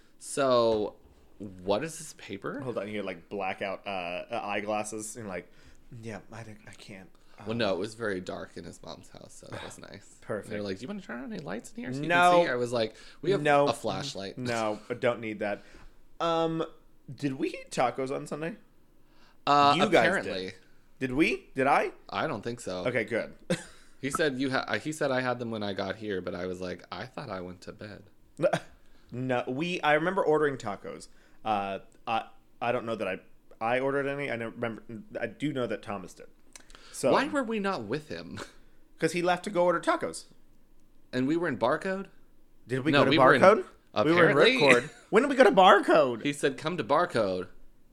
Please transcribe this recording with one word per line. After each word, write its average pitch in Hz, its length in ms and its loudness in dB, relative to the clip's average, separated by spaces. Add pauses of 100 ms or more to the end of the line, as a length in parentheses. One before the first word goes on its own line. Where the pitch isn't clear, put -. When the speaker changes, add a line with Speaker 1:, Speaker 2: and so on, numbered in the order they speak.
(200)
Speaker 1:
"So, 117 760 2 (680)
what 101 200 0
is 160 140 -8
this - 200 -14
paper?" 135 440 -10
Speaker 2:
Hold 113 160 -8
on, 101 100 -6
you 107 100 -8
had, 98 80 -6
like, 92 240 -10
blackout, 98 560 -6
uh, 104 40 -10
uh, 90 540 -6
eyeglasses 107 760 -6
and, 110 100 -12
like, 87 240 -10 (500)
"Yeah, 110 180 -10 (120)
I 113 120 -14
don't, 107 140 -18 (100)
I 95 60 -18
can't." 95 360 -20 (320)
Speaker 1:
Well, 107 100 -8
Speaker 2:
Um, 117 60 -4
Speaker 1:
no, 104 160 2
it 85 60 -2
was 107 160 -6
very 104 260 -4
dark 92 360 -12
in 90 60 -12
his 87 200 -16
mom's - 260 -16
house, - 320 -20
so - 100 -20
that - 140 -12
was - 140 -16
Speaker 2:
<sighs> - 120 -18
Speaker 1:
nice. - 300 -20
Speaker 2:
Perfect. 104 280 -8
Speaker 1:
They 107 80 -8
were 104 60 -8
like, 98 140 -6
"Do - 60 -16
you - 40 -12
wanna 202 140 -10
turn 240 220 -12
on 233 100 -12
any 180 80 -10
lights 180 340 -12
in 240 80 -12
here 180 100 -8
so 139 80 -6
you 156 60 -6
Speaker 2:
No. 180 300 6
Speaker 1:
can 175 80 6
see?" 143 60 -2
I 123 40 0
was 123 160 -2
like, 113 240 0 (260)
"We 170 100 0
have 190 100 2
Speaker 2:
No. 143 260 6
Speaker 1:
a 117 60 2
flashlight." 95 640 -6
Speaker 2:
No, 113 420 -2 (100)
I 123 40 -4
don't 120 260 0
need 107 200 -6
that. 101 240 -4 (560)
Um, 165 440 0 (500)
did 131 200 -4
we 170 160 -4
eat 539 220 -14
tacos 131 440 0
on 143 120 -8
Sunday? 151 280 -8 (880)
Speaker 1:
Uh, 143 320 8
Speaker 2:
You 180 60 4
guys 214 80 2
did. 160 80 8
Speaker 1:
apparently. 95 520 0 (480)
Speaker 2:
Did 131 140 -4
we? 190 420 0
Did 131 120 2
I? 180 240 2 (180)
Speaker 1:
I 107 180 -4
don't 117 140 -6
think 120 180 -8
so. 92 280 -6
Speaker 2:
Okay, 120 180 0
good. 101 280 -4 (160)
<laughs> - 80 0 (420)
Speaker 1:
He 135 120 -6
said 139 280 0
you 135 120 -2
ha-, 135 160 0
uh, 113 100 -2
he 151 140 -6
said 151 180 -2
I 127 120 0
had 123 180 -2
them 117 100 -8
when 110 140 -4
I 101 100 -4
got 95 220 -4
here, 104 260 -4
but 90 140 -6
I 90 100 -6
was 90 160 -8
like, 90 300 -8
"I 90 140 -10
thought 127 260 -12
I 92 100 -8
went 90 200 -14
to - 100 -16
bed." 104 320 -16 (340)
Speaker 2:
<laughs> - 240 0 (500)
No, 127 360 -2
we, 160 340 -4
I 151 120 4
remember 180 300 0
ordering 151 340 2
tacos. 95 500 -10 (360)
Uh, 98 360 -2 (260)
I, 113 200 -2 (360)
I 120 120 0
don't 113 120 -4
know 113 100 -4
that 101 120 -4
I, 92 120 -4 (400)
I 120 200 0
ordered 139 260 -2
any. 139 240 -4
I 117 60 -4
don't 113 180 -6
remember. 113 300 -8 (360)
I 117 80 -6
do 139 240 -6
know 127 140 -2
that 104 160 -4
Thomas 95 320 -10
did. - 140 -20 (640)
So 127 220 0
Speaker 1:
Why 247 140 4
were 302 140 -2
we 226 180 -4
not 190 260 -4
with 139 240 -6
him? 85 280 -12 (300)
<laughs> - 320 -20
Speaker 2:
'Cause 160 140 -2
he 175 100 -2
left 175 220 0
to 208 40 -6
go 175 140 2
order 170 160 2
tacos. 143 460 -2 (840)
Speaker 1:
And 127 160 0
we 160 100 2
were 170 100 -2
in 127 100 -2
Barcode? 156 480 0 (600)
Speaker 2:
Did 127 160 -2
we 156 80 0
Speaker 1:
No, 143 80 6
Speaker 2:
go 127 60 6
to 135 60 4
Speaker 1:
we 160 60 4
were 139 160 10
in, 131 80 4
Speaker 2:
Barcode? 196 220 8 (420)
We 156 80 4
were 170 160 8
in 135 80 4
Speaker 1:
apparently. 165 220 8
Speaker 2:
Ripcord. 131 300 6 (200)
When 226 140 6
did 285 60 2
we 277 80 -2
go 262 80 10
to - 60 8
Barcode? 185 720 6
Speaker 1:
He 143 100 0
said, 139 240 -2
"Come 160 200 -4
to 139 60 -2
Barcode." 107 640 0 (440)